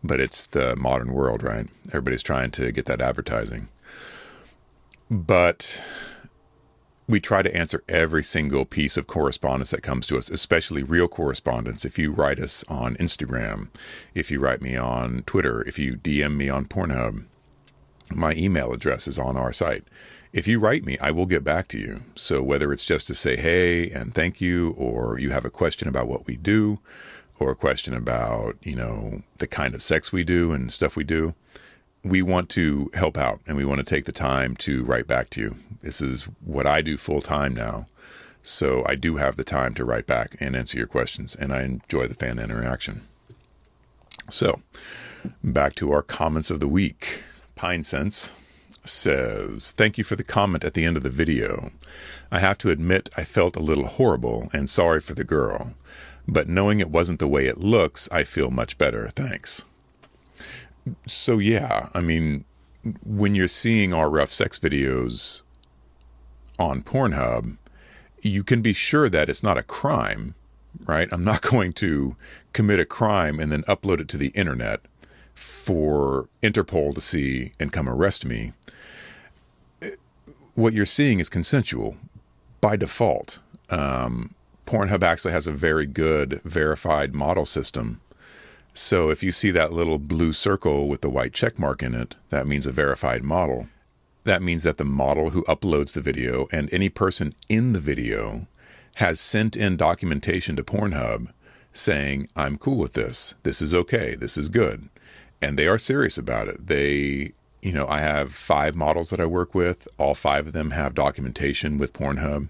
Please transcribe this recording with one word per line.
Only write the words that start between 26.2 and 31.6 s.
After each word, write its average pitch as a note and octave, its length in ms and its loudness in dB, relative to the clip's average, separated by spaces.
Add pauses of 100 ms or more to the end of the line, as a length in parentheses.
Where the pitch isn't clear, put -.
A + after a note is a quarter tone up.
we B1 100 -6
do, G#2 440 2 (580)
or C2 140 0
a C2 40 0
question C2 380 -2
about, A1+ 720 -2
you C2+ 120 -8
know, A1 460 -6 (160)
the - 80 -4
kind B1 300 -2
of B1 80 -8
sex - 280 2
we F#2 120 0
do F2 280 4
and B1+ 200 -2
stuff - 240 0
we D#2 80 -2
do, D#2+ 320 0 (680)